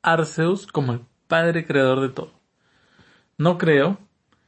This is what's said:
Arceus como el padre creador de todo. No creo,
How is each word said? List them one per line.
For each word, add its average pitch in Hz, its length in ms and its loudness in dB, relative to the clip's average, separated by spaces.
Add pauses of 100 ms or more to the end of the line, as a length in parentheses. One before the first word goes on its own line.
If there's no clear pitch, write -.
Arceus 165 680 0
como 131 260 -4
el 120 80 -8 (260)
padre 165 400 0
creador 135 340 2
de 135 80 -2
todo. - 220 -12 (1040)
No 170 220 0
creo, 165 400 2 (480)